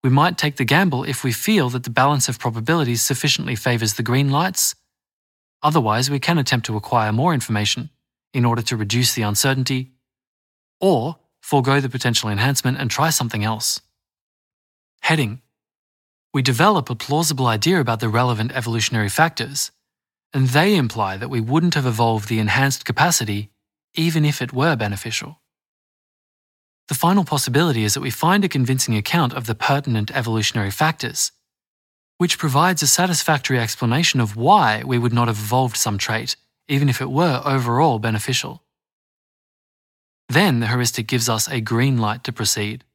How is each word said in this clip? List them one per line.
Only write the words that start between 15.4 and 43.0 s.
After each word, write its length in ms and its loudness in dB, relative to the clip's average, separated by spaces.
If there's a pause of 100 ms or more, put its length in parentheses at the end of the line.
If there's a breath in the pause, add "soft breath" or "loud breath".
We 80 0
develop 480 2
a 40 -2
plausible 520 0
idea 340 2
about 200 0
the 80 -2
relevant 440 0
evolutionary 560 -2
factors, 600 -2 (640)
and 140 2
they 260 4
imply 420 0
that 140 -8
we 100 -2
wouldn't 340 2
have 120 0
evolved 420 0
the 120 0
enhanced 440 0
capacity 680 0 (440)
even 300 2
if 180 0
it 100 -6
were 220 2
beneficial. 680 -6 (1500)
The 60 -4
final 300 2
possibility 600 0
is 100 0
that 60 -4
we 100 -4
find 340 2
a 40 0
convincing 480 0
account 360 0
of 140 -8
the 80 -2
pertinent 560 0
evolutionary 640 -2
factors, 580 -2 (880)
which 200 0
provides 440 2
a 40 2
satisfactory 720 2
explanation 600 0
of 160 -2
why 480 4
we 140 0
would 140 0
not 160 2
have 100 -2
evolved 380 0
some 220 -2
trait, 380 -4 (320)
even 200 2
if 120 0
it 100 -4
were 340 2
overall 540 0
beneficial. 640 -4 (1700)
Then 320 4
the 80 0
heuristic 380 -2
gives 220 -2
us 200 -2
a 120 -2
green 380 2
light 260 -2
to 80 -6
proceed. 500 -4 (120)